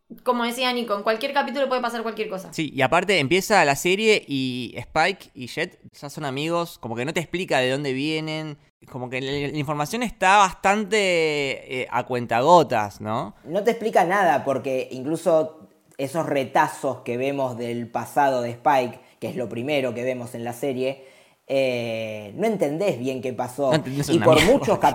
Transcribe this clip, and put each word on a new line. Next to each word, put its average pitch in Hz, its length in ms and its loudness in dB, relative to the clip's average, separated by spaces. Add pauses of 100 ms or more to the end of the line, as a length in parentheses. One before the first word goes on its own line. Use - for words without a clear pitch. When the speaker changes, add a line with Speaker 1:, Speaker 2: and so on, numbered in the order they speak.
(220)
Speaker 1:
como 240 220 0
decía 247 280 -2
Nico, 233 240 -2
en 202 60 -6
cualquier 226 320 -2
capítulo 269 340 0
puede 254 140 0
pasar 233 200 -4
cualquier 214 280 -6
cosa. 185 240 -8
Speaker 2:
Sí, 160 200 -4
y 131 60 -4
aparte 180 380 4
empieza 180 480 4
la 139 100 4
serie 196 500 2
y 127 520 -4
Spike 165 560 -2
y 123 140 -12
Jet 160 300 -6 (140)
ya - 160 -18
son 151 160 -10
amigos, 160 540 -4
como 113 180 -8
que 123 80 -4
no 156 80 -4
te - 80 -2
explica 156 380 -2
de 127 120 2
dónde 139 220 -2
vienen, 156 640 -4 (340)
como 127 180 -10
que 127 140 -6
la, 135 100 -4
la 143 260 -4
información 147 440 -4
está 190 340 2
bastante, 175 1500 2
eh, - 80 -6
a 123 140 -2
cuentagotas, 120 960 4
¿no? 123 340 -4 (100)
Speaker 3:
No 190 200 -4
te 233 60 4
explica 220 340 2
nada, 170 400 2
porque 131 480 -2
incluso 156 760 0 (280)
esos 143 300 -4
retazos 143 720 0
que 120 180 -6
vemos 135 400 -2
del 120 340 -6
pasado 127 520 0
de 120 80 -4
Spike, 127 500 0 (200)
que 117 100 -6
es - 60 -10
lo 120 120 -6
primero 127 460 -2
que 120 100 -4
vemos 123 300 -4
en 117 100 -8
la 120 80 -6
serie, 131 540 -4 (400)
eh, 113 920 -2
no 180 100 0
entendés 190 520 0
bien 127 240 -4
qué 127 100 -4
pasó. 120 380 -2
Speaker 2:
No 156 60 4
entendés 143 340 -2
Speaker 3:
Y 160 60 4
Speaker 2:
una - 100 4
Speaker 3:
por 160 100 8
Speaker 2:
mierda, 160 160 6
Speaker 3:
muchos 208 260 2
Speaker 2:
<laughs> - 20 -8
carajo. - 0 - (140)